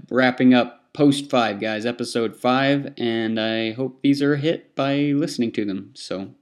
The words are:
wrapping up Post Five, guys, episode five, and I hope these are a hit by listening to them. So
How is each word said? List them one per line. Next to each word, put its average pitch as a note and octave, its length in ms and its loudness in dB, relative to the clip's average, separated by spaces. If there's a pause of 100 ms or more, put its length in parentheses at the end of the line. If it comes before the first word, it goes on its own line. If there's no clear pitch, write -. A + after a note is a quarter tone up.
wrapping B2+ 440 4
up B2 280 2 (120)
Post C#3+ 360 2
Five, A2 320 0
guys, A2 240 -4
episode A#2+ 500 -4
five, C#3 640 0
and A2+ 420 -2
I A2+ 320 -2
hope B2+ 300 -8
these C#3 200 2
are C#3+ 120 4
a C#3+ 40 2
hit D#3+ 380 -4
by C#3 400 0
listening A#2+ 380 -2
to A2 100 -2
them. G2 300 -6
So F#2+ 480 -10